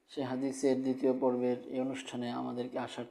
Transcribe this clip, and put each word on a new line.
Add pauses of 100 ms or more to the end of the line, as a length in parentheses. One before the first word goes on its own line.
সে
হাদিসের
দ্বিতীয়
পর্বের
এই
অনুষ্ঠানে
আমাদেরকে
আসার